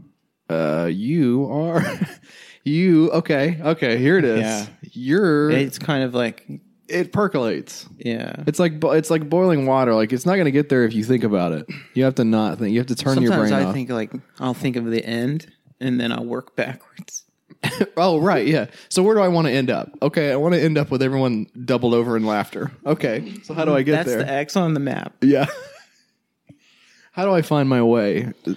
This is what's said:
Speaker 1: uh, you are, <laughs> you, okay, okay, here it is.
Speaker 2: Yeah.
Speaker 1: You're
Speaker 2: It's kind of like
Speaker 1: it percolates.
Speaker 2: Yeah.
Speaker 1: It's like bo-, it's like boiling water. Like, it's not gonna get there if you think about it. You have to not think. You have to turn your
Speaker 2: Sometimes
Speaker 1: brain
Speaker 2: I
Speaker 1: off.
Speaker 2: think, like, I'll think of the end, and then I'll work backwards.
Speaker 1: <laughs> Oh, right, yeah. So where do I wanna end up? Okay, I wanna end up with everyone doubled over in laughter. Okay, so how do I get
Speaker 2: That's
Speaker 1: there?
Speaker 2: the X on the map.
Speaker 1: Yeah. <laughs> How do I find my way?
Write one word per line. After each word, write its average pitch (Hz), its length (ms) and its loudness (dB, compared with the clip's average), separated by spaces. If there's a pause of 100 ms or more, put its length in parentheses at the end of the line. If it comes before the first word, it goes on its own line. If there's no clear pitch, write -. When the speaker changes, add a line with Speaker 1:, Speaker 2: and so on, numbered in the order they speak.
(480)
Speaker 1:
uh, 82 420 -2
you 123 600 0
are, 165 320 -2 (480)
<laughs> - 340 -20
you, 165 480 4
okay, 156 500 0
okay, 147 360 0
here 147 200 4
it 160 60 2
is. 110 160 0
Speaker 2:
Yeah. 107 260 -4 (260)
Speaker 1:
You're 151 580 0
Speaker 2:
It's 139 280 -2
kind 143 240 -2
of 127 120 -4
like 120 320 -4 (420)
Speaker 1:
it 175 240 -4
percolates. 127 720 -2 (120)
Speaker 2:
Yeah. 117 360 -6 (120)
Speaker 1:
It's 151 120 0
like 160 220 2
bo-, 151 120 2
it's 156 180 2
like 156 180 -2
boiling 165 380 2
water. 131 280 4
Like, 110 180 2
it's 123 140 -2
not 185 100 2
gonna 170 140 2
get 143 180 2
there 127 160 4
if 113 100 2
you 107 100 -2
think 120 180 2
about 95 300 0
it. 78 140 -8 (280)
You 131 100 2
have 135 120 0
to 127 80 2
not 110 340 0
think. 104 140 -2
You 113 60 2
have 127 100 -2
to 120 80 -4
turn 135 260 0
your 120 80 2
Speaker 2:
Sometimes 110 200 2
Speaker 1:
brain - 120 2
Speaker 2:
I - 60 0
Speaker 1:
off. - 60 -2
Speaker 2:
think, 127 160 -6
like, 113 220 -6 (280)
I'll 127 140 -4
think 127 220 -4
of 117 140 -6
the 113 140 -2
end, 123 420 -4 (320)
and 127 220 -2
then 120 120 -2
I'll 120 140 -6
work 120 300 -10
backwards. - 760 -10
Speaker 1:
<laughs> - 40 -20 (640)
Oh, 170 220 2
right, 175 280 2
yeah. 143 200 0 (220)
So - 140 0
where 214 120 4
do 214 60 4
I 190 80 4
wanna 165 220 2
end 127 200 0
up? 85 200 -4 (100)
Okay, 147 320 0
I 127 40 0
wanna 165 200 2
end 151 220 2
up 143 120 -2
with 131 120 0
everyone 131 440 0 (200)
doubled 123 280 2
over 117 220 2
in 110 80 0
laughter. 107 480 -2 (140)
Okay, 143 560 -2
so - 100 -14
how 160 140 -4
do 151 80 2
I 135 80 2
get 143 100 0
Speaker 2:
That's 151 160 0
Speaker 1:
there? 120 160 0
Speaker 2:
the 139 80 -6
X 143 240 -4
on 170 180 2
the 143 60 -2
map. 131 420 -6
Speaker 1:
Yeah. 143 280 4
<laughs> - 1600 -20
How 180 140 -2
do 196 80 4
I 170 80 4
find 143 260 2
my 127 140 4
way? 113 500 2 (240)